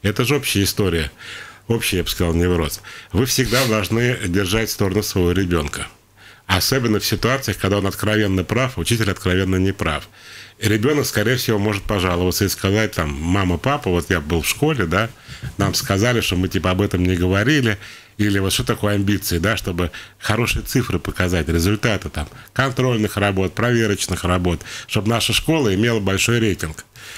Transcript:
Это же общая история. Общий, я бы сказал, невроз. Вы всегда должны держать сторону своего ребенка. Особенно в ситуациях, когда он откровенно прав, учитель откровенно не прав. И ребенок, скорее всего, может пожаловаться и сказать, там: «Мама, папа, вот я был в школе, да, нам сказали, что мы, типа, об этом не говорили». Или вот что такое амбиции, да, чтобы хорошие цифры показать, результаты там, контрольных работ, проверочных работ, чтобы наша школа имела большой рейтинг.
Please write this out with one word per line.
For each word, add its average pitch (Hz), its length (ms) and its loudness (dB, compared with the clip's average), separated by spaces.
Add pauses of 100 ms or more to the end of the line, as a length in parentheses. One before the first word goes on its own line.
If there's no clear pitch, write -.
Это 104 200 0
же 123 120 2
общая 113 280 2
история. 85 480 0 (560)
Общий, 113 300 0
я 85 60 0
бы - 60 -4
сказал, 85 240 0
невроз. 85 480 2 (300)
Вы 107 140 2
всегда 127 400 0
должны 110 600 0
держать 98 440 0
сторону 98 340 0
своего 90 300 2
ребенка. 87 540 -2 (580)
Особенно 107 560 0
в - 40 -6
ситуациях, 117 520 -2
когда 101 220 2
он 95 80 0
откровенно 101 580 0
прав, 123 320 -2
учитель 104 340 0
откровенно 92 460 0
не 95 160 2
прав. 76 340 -4 (520)
И 104 100 0
ребенок, 127 360 2
скорее 110 300 0
всего, 117 240 0
может 101 240 0
пожаловаться 90 600 0
и - 20 2
сказать, 98 460 0
там: 76 180 -2
«Мама, 87 460 0
папа, 139 320 -2
вот 87 200 0
я 87 120 2
был 78 220 0
в - 40 -2
школе, 143 380 0
да, 98 240 0 (480)
нам 98 160 2
сказали, 113 480 2
что 95 160 0
мы, 92 100 2
типа, 90 240 0
об 92 100 0
этом 92 220 2
не 90 140 2
говорили». 104 600 2 (400)
Или 101 220 2
вот 95 120 0
что - 120 -2
такое 104 320 0
амбиции, 98 420 0
да, 104 200 0
чтобы 87 340 -2 (260)
хорошие 110 460 -2
цифры 127 340 -2
показать, 87 520 -2
результаты 98 600 0
там, 78 180 -6 (240)
контрольных 127 680 0
работ, 95 360 0
проверочных 110 680 0
работ, 87 380 2 (260)
чтобы 104 220 0
наша 113 240 0
школа 143 420 2
имела 113 240 2
большой 98 400 2
рейтинг. 90 460 -2 (320)